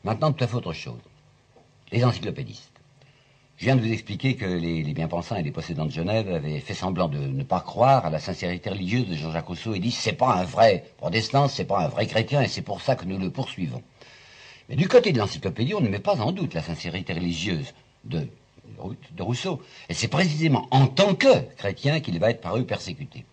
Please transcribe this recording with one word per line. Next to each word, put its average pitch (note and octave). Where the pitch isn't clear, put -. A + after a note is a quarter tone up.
Maintenant, A2
tout -
à A#2+
fait A2
autre F2
chose. A#1+
Les A#2+
encyclopédistes. -
Je -
viens C3
de B2
vous A2+
expliquer A#2
que G2+
les, E2+
les D2
bien-pensants E2
et E2+
les D2
possédants D#2
de C#2
Genève G2+
avaient D2+
fait F#2
semblant F2+
de D2
ne C2+
pas F2+
croire B2
à D#2+
la D#2
sincérité F2+
religieuse G2+
de F2
Jean-Jacques D#2+
Rousseau F2+
et G2
dit, « G#2+
C'est -
pas B2+
un F2+
vrai G#2
protestant, A2+
c'est -
pas F#2+
un C#3+
vrai A2
chrétien, A#2
et G2+
c'est -
pour G2
ça B2
que -
nous F#2+
le F#2+
poursuivons. » F2+
Mais -
du F#3
côté A3
de B2
l'encyclopédie, G#2+
on G3+
ne A#2+
met G2
pas G#2
en B2+
doute F#3+
la D#2+
sincérité E2+
religieuse E2+
de, E2
de F2+
Rousseau. A#2+
Et E2+
c'est -
précisément D3+
en C3+
tant G3
que C4
chrétien C#3
qu'il F2
va G#2+
être A2+
par F2+
eux B2
persécuté. G2